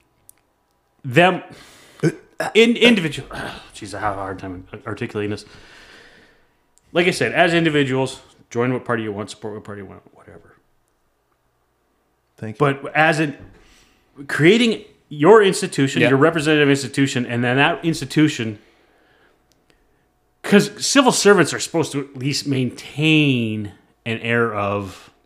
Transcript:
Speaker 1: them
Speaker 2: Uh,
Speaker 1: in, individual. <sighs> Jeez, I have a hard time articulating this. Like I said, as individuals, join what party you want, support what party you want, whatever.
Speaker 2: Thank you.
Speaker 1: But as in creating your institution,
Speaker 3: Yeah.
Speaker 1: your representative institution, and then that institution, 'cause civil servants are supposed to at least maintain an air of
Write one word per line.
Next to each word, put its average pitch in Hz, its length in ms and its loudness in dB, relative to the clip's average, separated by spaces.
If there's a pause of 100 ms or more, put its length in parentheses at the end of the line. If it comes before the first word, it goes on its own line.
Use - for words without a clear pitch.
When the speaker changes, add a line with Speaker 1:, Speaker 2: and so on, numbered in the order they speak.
(1040)
Speaker 1:
them 165 400 2 (960)
Speaker 2:
Uh, - 160 -6
Speaker 1:
in, 233 220 6
individual. 175 540 0
<sighs> - 440 -14
Jeez, 101 200 -14
I 98 80 -10
have 104 160 -4
a - 20 -10
hard 95 200 -8
time 92 280 -14 (180)
articulating 107 460 -8
this. 104 140 -10 (1500)
Like 175 160 2
I 175 40 2
said, 117 200 -2
as 165 220 2
individuals, 143 680 0 (300)
join 123 240 -2
what 120 100 -6
party 117 200 -4
you 107 100 -8
want, 104 160 -10
support 104 240 -14
what 104 100 -14
party 101 200 -16
you - 20 -16
want, 95 160 -20 (120)
whatever. - 440 -20 (1800)
Speaker 2:
Thank 110 240 -14
you. - 0 -
Speaker 1:
But 139 340 -2
as 156 280 2
in 147 160 -4 (880)
creating 214 560 2 (240)
your 170 340 6
institution, 156 600 0
Speaker 3:
Yeah. 120 80 4
Speaker 1:
your 135 80 4
representative 151 520 2
institution, 135 560 0
and 120 160 -4
then 123 140 0
that 151 300 0
institution, 147 760 -2 (1800)
'cause - 440 0
civil 262 280 2
servants 190 400 4
are 113 60 -6
supposed 160 340 -4
to 143 80 -4
at - 160 -14
least 135 300 -6
maintain 131 1200 -2 (340)
an 113 140 -6
air 117 340 -2
of 101 560 -6 (160)